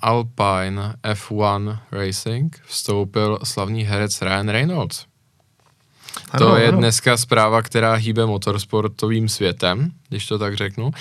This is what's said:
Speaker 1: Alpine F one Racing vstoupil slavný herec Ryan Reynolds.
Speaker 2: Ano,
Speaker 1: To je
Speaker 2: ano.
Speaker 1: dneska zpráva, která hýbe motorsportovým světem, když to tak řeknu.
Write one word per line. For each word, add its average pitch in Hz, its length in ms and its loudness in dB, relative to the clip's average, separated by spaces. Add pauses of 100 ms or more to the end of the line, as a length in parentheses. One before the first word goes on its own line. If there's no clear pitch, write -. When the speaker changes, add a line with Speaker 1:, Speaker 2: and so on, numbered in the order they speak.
Speaker 1:
Alpine 104 1040 0
F 107 300 -6
one 104 460 0 (140)
Racing 110 760 -4
vstoupil 104 800 -2
slavný 104 400 -4
herec 101 380 -2
Ryan 98 260 0
Reynolds. 131 560 -2 (1300)
Speaker 2:
Ano, 131 160 4
Speaker 1:
To 113 100 6
je 113 120 6
Speaker 2:
ano. 113 100 4
Speaker 1:
dneska 117 380 4
zpráva, 113 460 4
která 113 320 2
hýbe 113 320 0
motorsportovým 107 1000 -2
světem, 95 640 0 (180)
když - 180 -8
to 107 120 -4
tak 101 180 -4
řeknu. 104 340 -4 (100)